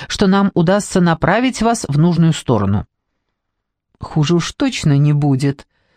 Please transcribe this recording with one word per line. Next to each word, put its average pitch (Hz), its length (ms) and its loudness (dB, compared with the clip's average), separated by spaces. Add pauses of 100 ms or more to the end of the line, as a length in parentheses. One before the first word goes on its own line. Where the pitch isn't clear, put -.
что - 200 0
нам 196 260 2
удастся 185 480 0
направить 190 600 0
вас 233 280 -2
в 143 100 -2
нужную 165 320 2
сторону". 104 560 -2 (1120)
"Хуже 156 360 -2
уж - 180 -2
точно 156 440 0
не 147 140 2
будет", 143 560 -2 (300)